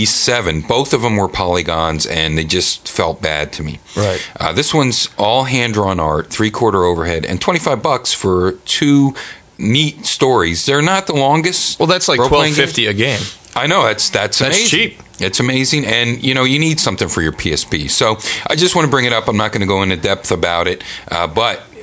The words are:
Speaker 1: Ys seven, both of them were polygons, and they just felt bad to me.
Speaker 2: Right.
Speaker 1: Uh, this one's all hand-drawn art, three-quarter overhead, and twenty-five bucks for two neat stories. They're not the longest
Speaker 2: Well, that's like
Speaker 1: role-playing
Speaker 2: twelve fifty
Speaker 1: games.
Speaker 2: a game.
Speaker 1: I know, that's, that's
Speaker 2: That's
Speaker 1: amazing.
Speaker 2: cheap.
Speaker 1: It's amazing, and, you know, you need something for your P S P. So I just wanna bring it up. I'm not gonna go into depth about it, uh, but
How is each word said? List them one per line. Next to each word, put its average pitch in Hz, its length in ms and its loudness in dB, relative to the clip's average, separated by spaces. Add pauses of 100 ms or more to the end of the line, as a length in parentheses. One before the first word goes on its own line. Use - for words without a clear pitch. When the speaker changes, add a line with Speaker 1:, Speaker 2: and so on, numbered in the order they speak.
Speaker 1:
Ys - 100 2
seven, 110 500 0
both 127 300 0
of 120 100 -6
them 113 140 2
were 98 120 0
polygons, 82 760 -2
and 80 300 -2
they 80 80 0
just - 440 -2
felt 82 340 -2
bad 76 320 -4
to - 80 -10
me. 76 160 -8 (180)
Speaker 2:
Right. 98 240 0 (180)
Speaker 1:
Uh, 82 140 -4
this 143 220 0
one's 131 420 0
all 113 280 2
hand-drawn 107 560 0
art, 78 280 0
three-quarter 107 560 2
overhead, 82 400 0
and 90 160 -4
twenty-five 160 420 0
bucks 143 300 0
for 92 400 2 (140)
two 143 480 4 (440)
neat 147 460 0
stories. 95 600 2
They're 139 160 2
not 190 240 0
the 165 80 -2
longest 151 640 0
Speaker 2:
Well, 165 80 2
that's 180 220 2
like 147 120 2
Speaker 1:
role-playing 147 320 4
Speaker 2:
twelve 139 160 2
fifty - 140 -2 (100)
Speaker 1:
games. - 20 -2
Speaker 2:
a - 0 -
game. 110 260 0 (360)
Speaker 1:
I 123 100 -2
know, 170 180 2
that's, 107 260 0
that's 104 280 0
Speaker 2:
That's 139 160 2
Speaker 1:
amazing. 220 140 2 (220)
Speaker 2:
cheap. - 100 -20 (180)
Speaker 1:
It's 95 220 -2
amazing, 131 460 0
and, 117 360 0
you 131 120 0
know, 131 100 2
you 135 140 2
need 160 200 0
something 98 300 0
for 85 140 -2
your 78 100 0
P - 220 -4
S - 100 -2
P. 73 240 -4
So 110 300 2 (280)
I - 80 0
just 170 220 2
wanna 160 120 2
bring 123 180 2
it 120 80 0
up. 110 140 -2
I'm 110 100 2
not 107 140 0
gonna 104 120 0
go 98 180 2
into 95 140 0
depth 98 340 -2
about 87 380 0
it, - 160 -4 (260)
uh, 85 160 0
but 107 360 -2 (200)